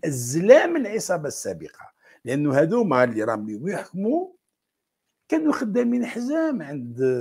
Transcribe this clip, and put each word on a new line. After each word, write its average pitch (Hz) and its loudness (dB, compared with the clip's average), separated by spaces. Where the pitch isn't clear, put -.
أزلام 170 4
العصابة 202 -2
السابقة، - -12
لأنه 139 0
هذوما 160 4
اللي 110 0
راهم 107 -4
يحكموا 214 -4
كانوا 311 0
خدامين 240 0
حزام 277 -4
عند 127 -8